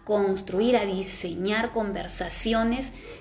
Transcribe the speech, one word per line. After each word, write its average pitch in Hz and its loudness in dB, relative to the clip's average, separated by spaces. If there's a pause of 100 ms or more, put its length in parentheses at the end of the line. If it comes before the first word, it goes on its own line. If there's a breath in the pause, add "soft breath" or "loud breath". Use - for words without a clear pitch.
construir, 202 2
a 208 2
diseñar 190 -2
conversaciones 226 0 (280 loud breath)